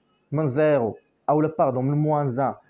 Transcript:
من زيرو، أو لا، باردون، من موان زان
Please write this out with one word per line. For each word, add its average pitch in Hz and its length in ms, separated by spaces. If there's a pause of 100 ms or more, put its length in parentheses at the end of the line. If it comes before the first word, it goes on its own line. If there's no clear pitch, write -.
(320)
من 151 160
زيرو، 135 500 (320)
أو 151 120
لا، 156 180
باردون، 131 260
من 143 120
موان 147 340
زان 120 220 (160)